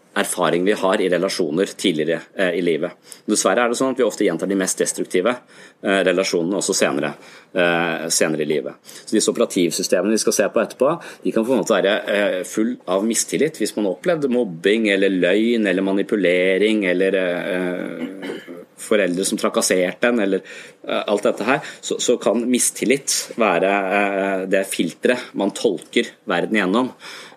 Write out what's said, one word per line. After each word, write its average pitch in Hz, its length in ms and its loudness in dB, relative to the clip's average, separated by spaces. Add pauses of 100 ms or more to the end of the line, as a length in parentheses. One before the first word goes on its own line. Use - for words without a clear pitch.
(140)
erfaring 90 520 0
vi 104 100 4
har 95 240 2
i 92 100 0
relasjoner 87 560 0 (140)
tidligere, 80 420 0 (140)
eh, 90 220 0
i 92 40 -2
livet. 85 300 0 (360)
Dessverre 107 360 2
er 120 60 2
det 117 80 -2
sånn 131 140 0
at 123 60 -6
vi 131 60 2
ofte 107 220 0
gjentar 90 240 0
de 98 60 0
mest 95 220 0
destruktive, 92 600 0 (440)
eh, 98 220 2
relasjonene 90 560 2
også 95 160 0
senere, 73 380 0 (420)
eh, 85 540 0
senere 78 320 0
i 78 40 -2
livet. 73 280 -2 (100)
Så - 280 -20
disse 107 200 2
operativsystemene 92 800 0
vi 110 60 4
skal 107 160 0
se 104 100 2
på 98 160 0
etterpå, 135 420 0 (220)
de 95 80 -2
kan 113 140 0
på 123 80 0
en 107 100 2
måte 98 180 2
være, 98 280 0
eh, 98 340 0
full 117 340 -2 (100)
av 95 160 0
mistillit. 117 540 0
Hvis 104 200 -4
man 107 80 0
har 92 100 -2
opplevd 156 340 0
mobbing 107 600 0
eller 98 200 4
løgn 104 560 2
eller 95 160 2
manipulering 95 1040 2
eller, 95 300 2
eh, 90 840 -2 (840)
foreldre 95 440 2
som 110 120 -2
trakasserte 101 720 0
en, 120 100 2
eller, 95 220 0 (460)
eh, 104 200 -2
alt 104 160 2
dette 107 200 0
her, 135 180 0 (200)
så, - 200 -4
så 123 180 2
kan 113 300 0
mistillit - 880 -2
være, 95 320 2
eh, 98 760 0
det 95 200 2
filteret 117 520 0 (160)
man 98 160 0
tolker - 580 -2 (180)
verden 90 300 0
gjennom. 107 340 0 (460)